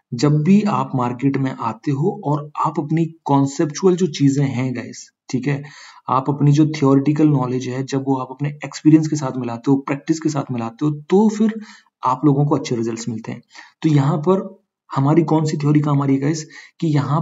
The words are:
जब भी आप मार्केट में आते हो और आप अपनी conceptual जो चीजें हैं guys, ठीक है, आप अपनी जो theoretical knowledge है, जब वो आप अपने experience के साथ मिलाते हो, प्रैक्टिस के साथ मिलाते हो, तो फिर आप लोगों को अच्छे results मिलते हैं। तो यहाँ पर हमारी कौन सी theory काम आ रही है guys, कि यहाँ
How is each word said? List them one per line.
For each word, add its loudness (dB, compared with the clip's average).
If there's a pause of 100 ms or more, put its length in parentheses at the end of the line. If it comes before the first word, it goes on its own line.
(140)
जब 2
भी 6
आप -2
मार्केट -2
में -2
आते -8
हो -2
और -4 (160)
आप -6
अपनी 0 (200)
conceptual 0
जो 0
चीजें 2
हैं -4
guys, -14 (200)
ठीक -4
है, -2 (460)
आप 0
अपनी 4
जो 4
theoretical 2
knowledge -2
है, -6
जब -4
वो 2
आप -6
अपने -6 (160)
experience 4
के -4
साथ -6
मिलाते -4
हो, 4
प्रैक्टिस -4
के -2
साथ -4
मिलाते -4
हो, 0
तो 2
फिर -2 (460)
आप 0
लोगों 4
को 2
अच्छे -4
results -4
मिलते -10
हैं। -14 (400)
तो 2
यहाँ 2
पर 0 (420)
हमारी 2
कौन 2
सी -2
theory 2
काम 0
आ -2
रही 2
है -2
guys, -4 (320)
कि -2
यहाँ 0